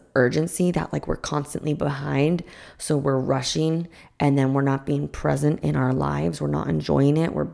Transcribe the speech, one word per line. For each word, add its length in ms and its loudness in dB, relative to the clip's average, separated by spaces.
urgency 560 2
that, 220 -4
like, 140 -4
we're 100 -2
constantly 560 -4
behind. 680 0
So 180 -2
we're 240 2
rushing, 680 0
and 180 4
then 160 2
we're 80 2
not 240 0
being 240 -2
present 500 0
in 160 -2
our 180 2
lives. 460 -2
We're 80 -4
not 220 -2
enjoying 480 2
it. 160 0
We're 200 -2